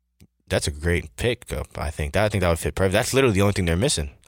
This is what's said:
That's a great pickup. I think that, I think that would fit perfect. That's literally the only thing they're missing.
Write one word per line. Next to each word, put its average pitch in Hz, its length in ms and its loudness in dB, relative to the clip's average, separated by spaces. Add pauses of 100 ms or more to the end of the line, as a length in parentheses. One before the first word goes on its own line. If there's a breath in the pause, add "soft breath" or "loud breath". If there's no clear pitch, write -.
(500)
That's 90 180 -2
a - 40 -4
great 78 440 -2
pickup. - 640 -4
I 71 140 -6
think 76 220 -6
that, 101 120 2
I 107 40 2
think 98 120 -2
that 87 80 2
would 82 100 2
fit - 160 -4
perfect. 95 160 2
That's 107 220 0
literally 123 220 4
the 95 60 4
only 101 120 4
thing 98 120 -2
they're 85 120 2
missing. 92 320 -2 (180)